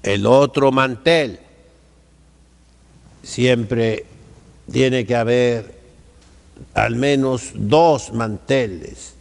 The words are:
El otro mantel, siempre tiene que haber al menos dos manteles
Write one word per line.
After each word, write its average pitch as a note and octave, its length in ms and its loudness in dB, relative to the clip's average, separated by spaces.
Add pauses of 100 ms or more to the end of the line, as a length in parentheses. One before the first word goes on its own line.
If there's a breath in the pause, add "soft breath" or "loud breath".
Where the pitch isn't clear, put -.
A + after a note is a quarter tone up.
El G2+ 240 -2
otro C3+ 460 4
mantel, C3 680 0 (1800)
siempre A#2 840 -2 (680)
tiene B2+ 340 0
que A#2+ 100 -2
haber A#2+ 600 0 (960)
al A2 220 -2
menos C3+ 580 -2
dos C#3 600 2
manteles A2+ 1080 -4